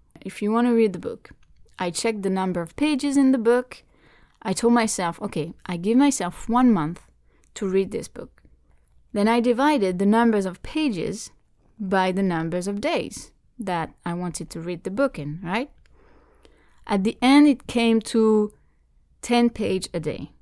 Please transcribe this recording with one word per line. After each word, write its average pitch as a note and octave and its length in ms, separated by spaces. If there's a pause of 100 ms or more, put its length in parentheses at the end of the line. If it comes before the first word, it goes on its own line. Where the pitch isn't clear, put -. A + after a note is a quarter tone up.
(220)
If - 200
you G#3 100
want A#3+ 160
to A#3+ 60
read A3 200
the F3 60
book, - 320 (460)
I F3+ 140
check G#3+ 300
the G3 80
number F#3 320
of E3+ 140
pages C#4+ 420
in C4 140
the C4 60
book. A#3+ 460 (580)
I F#3+ 120
told A#3 200
myself, G3+ 480
"Okay, E3+ 320 (120)
I F3 120
give G#3 200
myself C4+ 500
one A#3+ 240
month E3+ 300 (540)
to G3 120
read F#3+ 240
this - 160
book." - 340 (720)
Then G#3 140
I A#3 120
divided A#3 600
the G3 60
numbers G#3+ 400
of F3+ 180
pages A3 680 (480)
by F#3+ 320
the F#3+ 120
numbers F3 440
of G3+ 140
days - 500 (280)
that F3 340 (120)
I F3 80
wanted F3 380
to E3 100
read F3 220
the F#3 80
book C4 280
in, D3 240
right? A3+ 260 (1160)
At G3 180
the A3+ 180
end, C#4+ 260
it C4 200
came A3+ 320 (140)
to G#3+ 400 (680)
ten A#3+ 280
page F#3+ 440
a E3+ 60
day - 320 (100)